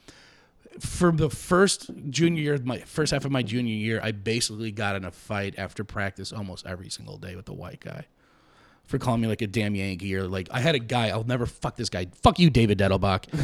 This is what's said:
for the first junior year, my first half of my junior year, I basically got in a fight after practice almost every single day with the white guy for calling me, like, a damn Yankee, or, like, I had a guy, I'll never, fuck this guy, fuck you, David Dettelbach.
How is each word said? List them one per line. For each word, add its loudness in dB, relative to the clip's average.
for 4
the 2
first 2
junior 2
year, 0
my -2
first -2
half 0
of -2
my 2
junior 0
year, 0
I 0
basically -4
got -2
in -6
a -8
fight -6
after -6
practice -6
almost -10
every -10
single -12
day -12
with -14
the -14
white -14
guy -12
for -2
calling 0
me, 0
like, -2
a -2
damn 0
Yankee, -2
or, 0
like, -4
I -2
had 2
a 2
guy, 0
I'll -2
never, 0
fuck -6
this -4
guy, -4
fuck 6
you, 8
David 6
Dettelbach. 4